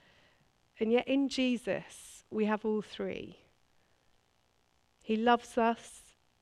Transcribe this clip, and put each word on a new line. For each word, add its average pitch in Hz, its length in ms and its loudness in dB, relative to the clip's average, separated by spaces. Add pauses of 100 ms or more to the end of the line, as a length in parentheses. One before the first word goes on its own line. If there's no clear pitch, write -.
(800)
And 220 140 0
yet 247 160 4
in 269 220 2
Jesus, - 1000 -4
we 214 140 0
have 208 220 0
all 214 160 0
three. - 560 -10 (1600)
He 220 160 -2
loves 233 400 2
us, - 580 -2 (280)